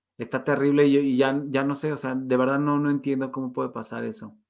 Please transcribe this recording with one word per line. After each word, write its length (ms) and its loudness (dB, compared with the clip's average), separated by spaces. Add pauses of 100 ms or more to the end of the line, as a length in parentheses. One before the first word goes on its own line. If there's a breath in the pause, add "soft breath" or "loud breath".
(180)
está 260 -6
terrible 420 4
y, 120 6
y 180 2
ya, 300 2
ya 180 0
no 120 -2
sé, 180 -4
o 40 -4
sea, 160 -6
de 220 0
verdad 240 2
no, 180 2
no 120 0
entiendo 420 -2
cómo 220 -6
puede 160 -4
pasar 340 -10
eso. 320 -10 (140)